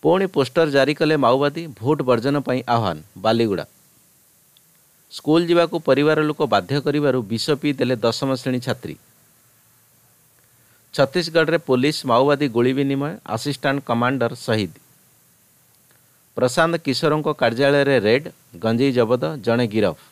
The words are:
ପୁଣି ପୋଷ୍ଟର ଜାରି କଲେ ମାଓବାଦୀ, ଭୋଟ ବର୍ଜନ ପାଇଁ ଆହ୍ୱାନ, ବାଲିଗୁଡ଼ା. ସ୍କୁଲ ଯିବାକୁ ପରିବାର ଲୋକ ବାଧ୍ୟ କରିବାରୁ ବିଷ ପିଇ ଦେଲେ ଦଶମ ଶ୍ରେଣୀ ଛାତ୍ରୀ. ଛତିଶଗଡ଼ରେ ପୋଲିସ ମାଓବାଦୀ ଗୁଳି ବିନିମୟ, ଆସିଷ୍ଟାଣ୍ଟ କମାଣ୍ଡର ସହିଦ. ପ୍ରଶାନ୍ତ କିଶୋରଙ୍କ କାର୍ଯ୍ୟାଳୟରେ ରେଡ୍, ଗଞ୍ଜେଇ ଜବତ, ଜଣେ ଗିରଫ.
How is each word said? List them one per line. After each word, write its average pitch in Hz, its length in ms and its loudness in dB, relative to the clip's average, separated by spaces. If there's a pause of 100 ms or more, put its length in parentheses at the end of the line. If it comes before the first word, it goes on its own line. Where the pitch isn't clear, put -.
ପୁଣି 185 200 4
ପୋଷ୍ଟର 156 440 0
ଜାରି 139 240 2
କଲେ 156 240 0
ମାଓବାଦୀ, 143 500 0
ଭୋଟ 147 340 -2
ବର୍ଜନ 127 380 0
ପାଇଁ 127 280 -4
ଆହ୍ୱାନ, 110 300 0 (200)
ବାଲିଗୁଡ଼ା. 107 480 0 (1500)
ସ୍କୁଲ 165 340 0
ଯିବାକୁ 170 340 2
ପରିବାର 151 420 2
ଲୋକ 151 240 -2
ବାଧ୍ୟ 110 360 0
କରିବାରୁ 143 400 0
ବିଷ 110 300 -6
ପିଇ 147 220 -2
ଦେଲେ 127 220 -2
ଦଶମ 117 380 -2
ଶ୍ରେଣୀ 127 260 -4
ଛାତ୍ରୀ. 120 360 -8 (2000)
ଛତିଶଗଡ଼ରେ 160 640 0
ପୋଲିସ 139 480 0
ମାଓବାଦୀ 135 420 2
ଗୁଳି 120 260 0
ବିନିମୟ, 139 520 -2
ଆସିଷ୍ଟାଣ୍ଟ 139 580 -4
କମାଣ୍ଡର 120 500 -2
ସହିଦ. 110 380 -4 (1600)
ପ୍ରଶାନ୍ତ 165 420 0
କିଶୋରଙ୍କ 151 560 -2
କାର୍ଯ୍ୟାଳୟରେ 139 680 2
ରେଡ୍, 123 300 2 (260)
ଗଞ୍ଜେଇ 117 360 0
ଜବତ, 120 320 2 (120)
ଜଣେ 117 320 0
ଗିରଫ. 101 300 -2 (140)